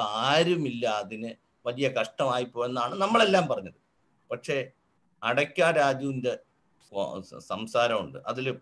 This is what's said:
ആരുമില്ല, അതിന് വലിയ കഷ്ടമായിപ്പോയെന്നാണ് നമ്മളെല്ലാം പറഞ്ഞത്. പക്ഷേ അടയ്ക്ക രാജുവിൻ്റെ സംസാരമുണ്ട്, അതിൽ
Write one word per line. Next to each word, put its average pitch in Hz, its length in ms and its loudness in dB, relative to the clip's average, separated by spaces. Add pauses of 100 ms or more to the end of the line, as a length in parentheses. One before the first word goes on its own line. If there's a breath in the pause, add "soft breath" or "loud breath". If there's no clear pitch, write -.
(100)
ആരുമില്ല, 135 760 2
അതിന് 107 420 -4 (360)
വലിയ 123 220 0
കഷ്ടമായിപ്പോയെന്നാണ് 123 1080 -2
നമ്മളെല്ലാം 196 540 4
പറഞ്ഞത്. 104 340 -6 (480)
പക്ഷേ 135 400 -4 (520)
അടയ്ക്ക 131 380 0
രാജുവിൻ്റെ 135 760 2 (1000)
സംസാരമുണ്ട്, 113 880 -2
അതിൽ 123 360 -4